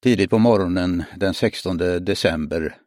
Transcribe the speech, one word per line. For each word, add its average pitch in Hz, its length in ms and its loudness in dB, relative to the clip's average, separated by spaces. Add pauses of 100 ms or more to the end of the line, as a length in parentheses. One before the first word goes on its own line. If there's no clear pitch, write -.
Tidigt 101 240 2
på 113 80 2
morgonen 92 640 2 (120)
den 95 180 -2
sextonde 90 640 -2
december 82 880 -2